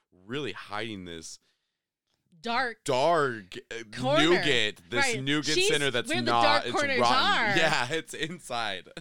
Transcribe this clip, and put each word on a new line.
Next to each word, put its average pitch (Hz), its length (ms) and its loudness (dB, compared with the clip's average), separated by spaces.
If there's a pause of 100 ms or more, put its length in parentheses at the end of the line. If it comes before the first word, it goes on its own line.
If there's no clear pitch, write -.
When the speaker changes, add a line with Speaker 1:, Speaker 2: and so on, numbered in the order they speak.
(120)
Speaker 1:
really 107 400 -10
hiding 104 540 -10
this 82 340 -14 (1040)
Speaker 2:
Dark 233 420 -6
Speaker 1:
dark, 131 760 0 (140)
uh, 117 120 -8 (180)
Speaker 2:
corner. 277 240 2
Speaker 1:
nougat, 139 640 2
this 269 160 2
Speaker 2:
Right. 226 180 -2
Speaker 1:
nougat 147 320 0
Speaker 2:
She's 370 140 2
Speaker 1:
center 143 220 2
that's 120 180 -2
Speaker 2:
where 311 120 -2
the - 100 -6
Speaker 1:
not, - 120 4
Speaker 2:
dark - 220 4
Speaker 1:
it's - 80 -4
Speaker 2:
corners 277 260 -2
Speaker 1:
rotten. 262 520 2
Speaker 2:
are. 196 60 0
Speaker 1:
<laughs> - 0 -
Yeah, 151 320 2
it's 160 240 -6
inside. 117 760 -6 (120)